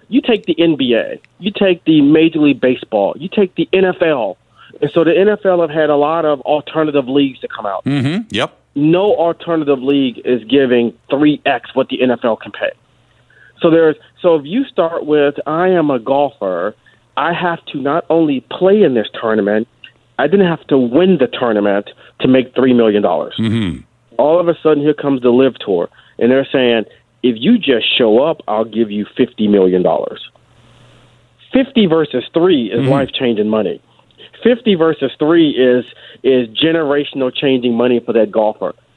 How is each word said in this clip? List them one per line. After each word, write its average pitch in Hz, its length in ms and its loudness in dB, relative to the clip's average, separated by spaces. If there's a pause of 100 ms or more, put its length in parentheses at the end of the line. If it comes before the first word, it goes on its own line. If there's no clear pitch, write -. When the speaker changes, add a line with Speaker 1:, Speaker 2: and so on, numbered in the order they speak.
Speaker 1:
you 247 120 0
take 208 260 -2
the 165 120 -2
N 165 160 2
B 127 200 0
A, 65 240 -4 (200)
you 196 120 -6
take 190 340 0
the 156 160 4
Major 160 380 4
League 143 200 2
Baseball, 110 600 -2
you 165 100 -10
take 196 260 -2
the 165 160 -4
N 190 140 2
F 185 160 -4
L. 131 360 -2 (440)
And 147 100 -2
so 165 120 2
the 156 140 2
N 196 120 4
F 208 160 -2
L 180 160 2
have 165 80 -2
had 151 200 -2
a 147 60 2
lot 156 300 0
of 147 160 -2
alternative 147 640 -2
leagues 135 320 -2
to 123 80 -12
come 110 200 -14
out. 98 180 -8
Speaker 2:
Mm-hmm. 143 460 -4
Yep. 123 260 -6 (180)
Speaker 1:
No 170 400 0
alternative 160 680 -2
league 135 420 -2
is 120 200 -2
giving 120 480 2 (160)
three 147 360 0
X - 300 -4
what 131 140 -2
the 127 120 -6
N 127 100 2
F 117 140 -4
L 110 100 0
can - 160 -14
pay. - 200 -8 (920)
So 170 80 2
there's, 160 280 4 (240)
so 170 140 2
if 143 100 -4
you 214 200 -4
start 165 400 -4
with, 143 300 2 (100)
"I 165 240 -2
am 170 220 2
a 127 80 -2
golfer, 110 760 -4 (420)
I 156 160 -2
have 170 340 -6
to - 120 -12
not 143 300 -4
only 151 300 0
play 190 440 0
in 143 100 2
this 110 140 0 (140)
tournament, 107 460 0 (500)
I 135 100 0
didn't 185 200 4
have 165 200 -6
to 143 100 2
win 156 400 2
the 127 100 2
tournament 104 640 -2 (320)
to 143 80 2
make 127 260 2
three 127 180 2
million 110 300 4
dollars." 78 340 -2
Speaker 2:
Mm-hmm. 107 440 -4 (360)
Speaker 1:
All 151 220 2
of 175 100 0
a 160 120 -2
sudden, 151 220 2
here 151 100 2
comes 139 280 -2
the 123 100 2
LIV 127 280 2
Tour, 87 300 -4 (300)
and 117 120 2
they're 135 200 2
saying, 120 340 2 (380)
"If 123 140 0
you 190 200 2
just 147 280 0 (120)
show 113 260 4
up, 156 240 -2
I'll 110 180 -2
give 110 260 -4
you 104 140 -6 (120)
fifty 113 320 -2
million 92 320 4
dollars." - 400 -2 (1300)
Fifty 247 340 2
versus 156 380 0 (100)
three 160 380 2
is 120 100 -2
Speaker 2:
Mm-hmm. 135 80 0
Speaker 1:
life-changing 120 600 0
money. 101 320 -2 (640)
Fifty 233 320 2
versus 156 440 0
three 160 320 4
is, 123 320 2 (400)
is 127 260 2
generational 143 840 -2
changing 123 420 0
money 120 240 2
for 117 140 -6
that 107 180 2
golfer, 107 420 -2 (240)